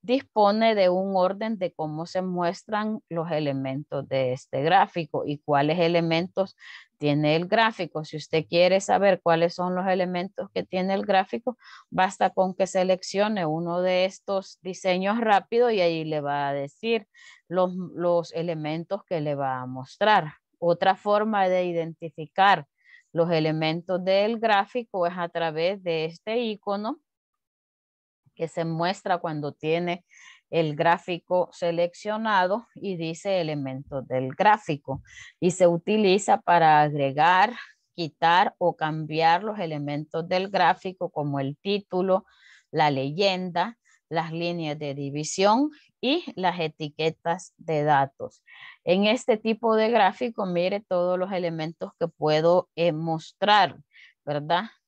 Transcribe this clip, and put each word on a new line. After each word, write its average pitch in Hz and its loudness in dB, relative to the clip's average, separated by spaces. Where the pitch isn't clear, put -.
dispone 220 2
de 196 4
un 190 0
orden 196 0
de 185 -4
cómo 156 -6
se 185 -4
muestran 190 -4
los 165 -4
elementos 139 -4
de 131 0
este 135 -6
gráfico 175 0
y 147 -4
cuáles 151 0
elementos 170 0
tiene 151 2
el 175 0
gráfico. 202 -2
Si 156 -14
usted 156 -2
quiere 180 4
saber 190 4
cuáles 170 2
son 180 -4
los 185 -2
elementos 185 -2
que - -4
tiene 185 -2
el 202 -4
gráfico, 202 -2
basta 185 0
con 185 0
que 190 -2
seleccione 190 0
uno 170 -2
de 185 2
estos 196 -6
diseños 185 -2
rápidos 226 2
y 202 2
ahí 165 2
le 156 -2
va 143 -2
a 139 -2
decir 214 -4
los, 185 0
los 175 -2
elementos 165 -6
que 170 -4
le 147 -2
va 131 -4
a 127 -8
mostrar. 156 0
Otra 175 2
forma 208 0
de 185 0
identificar 165 0
los 165 2
elementos 160 0
del 202 2
gráfico 214 0
es 175 -2
a 175 -4
través 165 -2
de 165 -2
este 170 -6
icono 214 -6
que 160 -6
se 165 -6
muestra 170 -2
cuando 151 -6
tiene 170 -2
el 156 0
gráfico 170 0
seleccionado 190 -2
y 190 -8
dice 165 -4
elementos 139 -6
del 131 -4
gráfico. 185 0
Y 175 2
se 180 4
utiliza 196 2
para 160 6
agregar, 151 2
quitar 170 2
o 170 0
cambiar 160 0
los 208 -8
elementos 156 -6
del 185 -2
gráfico 185 0
como 147 -4
el 139 -6
título, 190 -2
la 151 2
leyenda, 180 -2
las 165 -4
líneas 165 -6
de 147 -8
división 170 0
y 311 -2
las 180 -2
etiquetas 160 -4
de 160 -4
datos. 139 -2
En 190 2
este 226 2
tipo 220 0
de 220 2
gráfico, 220 0
mire 180 0
todos 180 0
los 185 -4
elementos 170 -6
que 175 -2
puedo, 156 2
eh, 170 0
mostrar, 165 0
¿verdad? 151 -2